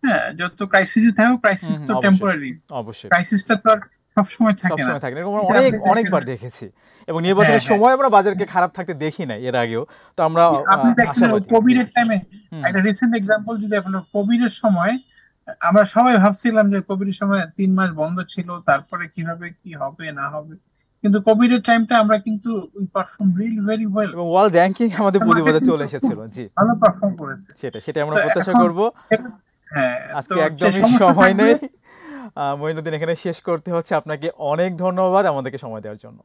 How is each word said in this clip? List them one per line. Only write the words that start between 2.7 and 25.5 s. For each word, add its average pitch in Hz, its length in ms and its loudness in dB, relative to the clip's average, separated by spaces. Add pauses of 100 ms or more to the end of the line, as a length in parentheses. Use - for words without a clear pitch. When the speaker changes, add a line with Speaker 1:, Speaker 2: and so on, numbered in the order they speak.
Speaker 1:
ক্রাইসিসটা 190 460 -2
তো 220 160 0
আর 214 60 4 (380)
সবসময় 214 380 0
থাকে 180 220 -4
না। 147 80 -4
Speaker 2:
সবসময় 127 160 -4
থাকে 127 160 -8
না, 151 60 -10
এরকম 202 160 -6
Speaker 1:
এটা 208 100 -2
Speaker 2:
অনেক, 214 100 4
Speaker 1:
আপনি 262 140 6
দেখেন 214 200 -2
Speaker 2:
অনেকবার 190 320 0
দেখেছি। 120 460 -12 (380)
এবং 165 140 -6
নির্বাচনের 196 300 4
Speaker 1:
হ্যাঁ, 220 160 0
হ্যাঁ। 214 100 2
Speaker 2:
সময় 240 160 6
আমরা 269 160 2
বাজারকে 196 360 2
খারাপ 180 280 0
থাকতে 185 200 -8
দেখি 156 320 -6
নাই 117 200 -8
এর 127 100 -4
আগেও। 117 300 -2 (320)
তো 175 60 0
আমরা, 160 240 4
Speaker 1:
আপনি 170 420 2
Speaker 2:
আহ, 233 60 2
Speaker 1:
দেখেন 240 280 0
Speaker 2:
আশাবাদী। 214 260 0
Speaker 1:
কোভিড 226 260 4
Speaker 2:
জি। 254 60 2
Speaker 1:
এর 233 140 -2
টাইমে 226 220 0 (340)
Speaker 2:
হুম। 156 140 -12
Speaker 1:
একটা 190 160 -2
রিসেন্ট 214 340 0
এক্সাম্পল 214 420 -2
যদি 208 180 -4
আপনার, 190 260 -4 (120)
কোভিড 208 280 0
এর 240 80 0
সময় 202 480 0 (640)
আমরা 196 260 4
সবাই 240 320 4
ভাবছিলাম 208 540 2
যে 196 100 0
কোভিড 196 260 -6
এর 196 60 -4
সময় 196 340 -2 (100)
তিন 190 160 0
মাস 185 160 0
বন্ধ 160 380 -4
ছিল, 175 320 -10
তারপরে 165 480 -4
কিভাবে 170 420 -10
কি 175 240 -20
হবে 143 380 -10
না 139 180 -8
হবে, 151 260 -14 (460)
কিন্তু 208 200 2
কোভিড 226 300 4
এর 247 100 0
টাইমটা 233 380 2
আমরা 214 180 2
কিন্তু 214 580 -6
we 202 60 -8
perform 190 560 -2
really 214 280 -4
very 214 300 -2
well। 202 180 -2
Speaker 2:
এবং 170 160 -6
ওয়ার্ল্ড 185 260 4
র‍্যাঙ্কিং 185 300 2
আমাদের 196 160 -2
Speaker 1:
আমাদের 196 200 2
Speaker 2:
পুঁজিবাজারে 156 380 4